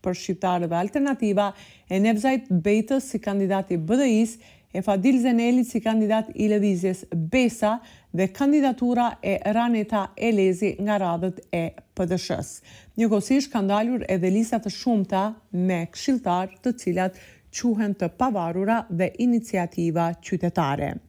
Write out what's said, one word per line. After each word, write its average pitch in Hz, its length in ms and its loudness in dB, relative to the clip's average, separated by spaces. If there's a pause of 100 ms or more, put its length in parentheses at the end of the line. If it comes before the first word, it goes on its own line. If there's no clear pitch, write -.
për 180 160 -4
Shqiptarët 175 540 -2
dhe 170 80 0
Alternativa, 208 720 0 (380)
e 185 120 -2
Nevzajt 233 480 2
Bejtës 214 640 0
si 214 100 -6
kandidati 196 560 -2
i 165 40 -2
B 185 200 0
D 285 60 2 (140)
I-s, 226 180 -2 (340)
e 175 140 -4
Fadil 214 340 2
Zenelit 240 460 2
si 233 160 -4
kandidat 220 520 2
i 214 140 0
Lëvizjes 196 640 2
Besa 220 640 0 (400)
dhe 190 180 0
kandidatura 247 880 2
e 196 120 -2 (180)
Raneta 220 540 0 (100)
Elezi 196 640 2
nga 208 220 0
radhët 175 400 -4 (100)
e 170 120 -2 (300)
P 185 120 -2
D 175 100 0
Sh-s. - 460 -6 (340)
Njëkohësisht 226 560 2
kanë 196 220 0
dalur 226 340 0
edhe 185 240 0
lista 220 300 0
të 196 100 -6
shumta 202 540 0 (260)
me 180 400 0
këshilltar 190 720 -2
të 254 180 -2
cilat 185 400 -2 (300)
quhen 214 480 0
të 170 160 -2
pavarura 196 720 0
dhe 175 300 -2
iniciativa 175 960 0 (100)
qytetare. 151 720 -2 (140)